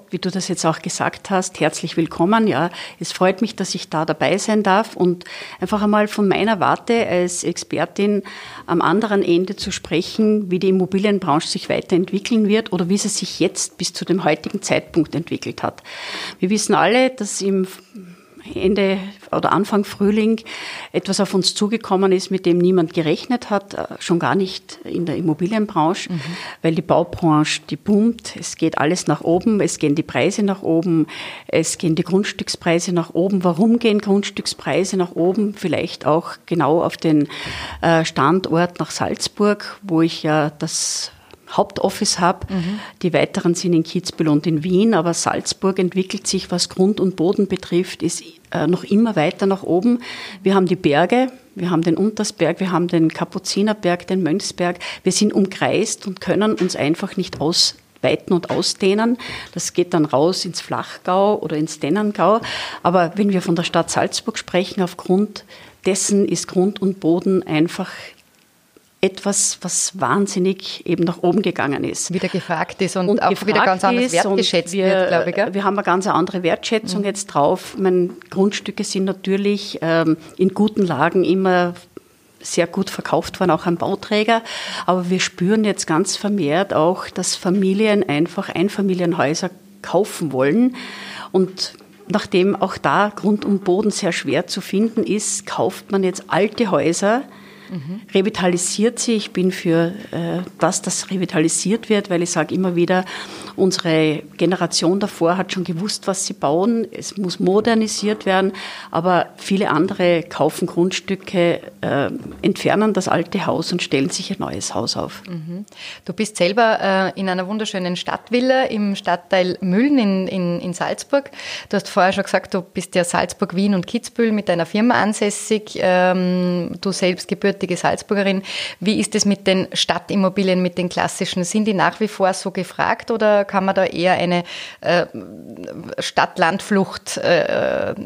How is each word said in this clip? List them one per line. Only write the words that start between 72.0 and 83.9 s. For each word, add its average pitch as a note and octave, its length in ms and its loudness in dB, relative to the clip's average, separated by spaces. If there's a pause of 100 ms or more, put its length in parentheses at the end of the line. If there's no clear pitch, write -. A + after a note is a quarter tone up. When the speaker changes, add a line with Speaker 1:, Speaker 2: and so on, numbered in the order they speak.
Speaker 2:
Wieder F#3 160 -2
gefragt E3+ 520 -4
ist F#3+ 160 -2
und F#3 120 0
Speaker 1:
Und G#3 140 2
Speaker 2:
auch F3+ 80 4
wieder F#3+ 140 -2
Speaker 1:
gefragt G#3 220 4
Speaker 2:
ganz F#3 180 2
anders A#3+ 280 4
Speaker 1:
ist E3+ 120 4
und G3+ 80 0
Speaker 2:
wertgeschätzt F#3 400 0
Speaker 1:
wir, F#3+ 140 2
Speaker 2:
wird, F#3+ 220 4
glaube E3+ 220 2
ich, F3 60 -4
gell? G3 180 0
Speaker 1:
wir G3 100 -2
haben G3 120 2
eine G3+ 80 0
ganz F#3 220 2
andere F3+ 360 0
Wertschätzung G3 580 0
Speaker 2:
Mhm. G3+ 60 0
Speaker 1:
jetzt G3+ 200 -4
drauf. E3+ 500 0
Ich G3+ 60 -4
meine, F3+ 280 4 (200)
Grundstücke G3+ 540 0
sind F#3+ 200 -2
natürlich, G3 800 -2
ähm, D#3+ 340 2 (220)
in F#3 160 2
guten G#3 300 2
Lagen E3+ 400 2
immer F3+ 500 2 (640)
sehr - 260 0
gut - 240 -4
verkauft - 480 -2
worden, F3+ 120 2
auch D#3 160 2
an E3+ 100 2
Bauträger. G#3+ 640 0 (440)